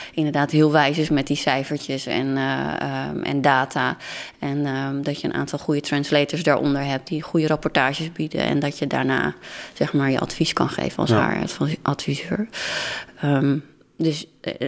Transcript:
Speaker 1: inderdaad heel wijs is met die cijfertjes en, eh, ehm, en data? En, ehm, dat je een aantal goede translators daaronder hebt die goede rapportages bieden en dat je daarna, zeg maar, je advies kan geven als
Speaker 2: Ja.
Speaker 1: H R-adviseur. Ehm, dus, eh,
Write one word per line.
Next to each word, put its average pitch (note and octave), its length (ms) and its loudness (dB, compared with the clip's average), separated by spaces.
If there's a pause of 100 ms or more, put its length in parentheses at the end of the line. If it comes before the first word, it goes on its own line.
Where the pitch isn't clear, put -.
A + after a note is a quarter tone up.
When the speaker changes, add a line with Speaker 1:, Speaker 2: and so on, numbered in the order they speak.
(140)
Speaker 1:
inderdaad D3 360 0
heel D3+ 220 6
wijs D3 260 4
is D#3 120 0
met C#3+ 160 4
die C#3+ 100 0
cijfertjes C#3 720 -2
en, C3+ 300 0
eh, C3+ 440 -2
ehm, C#3 420 -4
en C#3 200 0
data? C3 540 2 (420)
En, C#3+ 280 -2
ehm, C#3 360 -2
dat C#3+ 180 -2
je - 60 -4
een - 80 -2
aantal C#3 240 -4
goede D3 220 0
translators D3 640 0
daaronder C#3 420 2
hebt C3+ 240 -4
die D3+ 140 -2
goede D#3 240 2
rapportages D3+ 640 0
bieden D#3 280 -4
en - 200 2
dat D3 180 -2
je C#3+ 80 -2
daarna, C3+ 480 0 (380)
zeg - 200 -2
maar, C#3 180 4
je C3 100 2
advies - 320 -2
kan - 160 0
geven - 300 -4
als - 120 0
Speaker 2:
Ja. A2 200 4
Speaker 1:
H - 120 -2 (220)
R-adviseur. D#3+ 840 -4 (720)
Ehm, C#3 360 2 (400)
dus, D#3+ 300 0 (140)
eh, - 140 -6 (140)